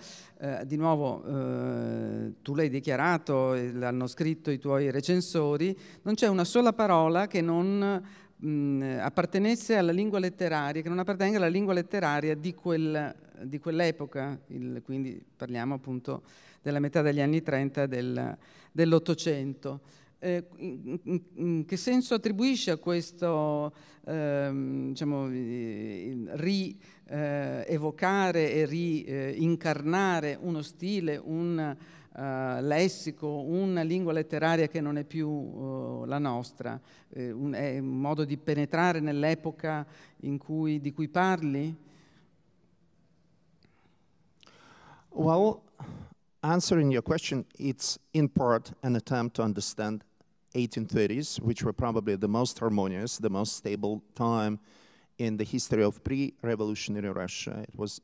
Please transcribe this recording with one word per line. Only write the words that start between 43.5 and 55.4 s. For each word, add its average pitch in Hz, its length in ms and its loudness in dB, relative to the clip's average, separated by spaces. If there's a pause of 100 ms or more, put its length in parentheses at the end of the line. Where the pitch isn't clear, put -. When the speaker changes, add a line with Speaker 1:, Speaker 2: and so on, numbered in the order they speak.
Speaker 2:
Well, 180 520 4 (800)
answering 160 480 4
your 123 120 2
question, 147 420 -2 (140)
it's - 400 -4 (140)
in 151 160 4
part 120 440 2 (100)
an 123 140 2
attempt 117 400 -2
to 117 60 2
understand 107 600 -2 (500)
eighteen 120 320 -2
thirties, 110 540 0
which 113 220 0
were 107 100 0
probably 110 440 0
the 101 120 0
most 117 300 0
harmonious, 104 600 0
the 107 120 0
most 98 260 -2
stable 104 460 -4 (120)
time 110 440 2 (600)
in 110 180 -2
the 113 80 -2